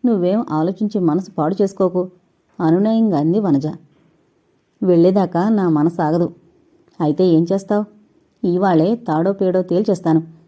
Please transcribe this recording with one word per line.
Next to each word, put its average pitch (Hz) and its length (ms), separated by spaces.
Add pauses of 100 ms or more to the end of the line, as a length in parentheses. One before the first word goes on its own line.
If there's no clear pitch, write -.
నువ్వేం 180 460
ఆలోచించి 190 500
మనసు 175 300
పాడు 160 300
చేసుకోకు," 185 480 (500)
అనునయంగా 196 600
అంది 165 200
వనజ. 151 280 (1160)
"వెళ్ళేదాకా 180 680
నా 196 200
మనసు 160 320
ఆగదు." 170 320 (680)
"అయితే 156 260
ఏం 165 260
చేస్తావ్?" 208 320 (580)
"ఇవాళే 180 520
తాడో 185 380
పేడో 185 280
తేల్చేస్తాను. 180 640 (240)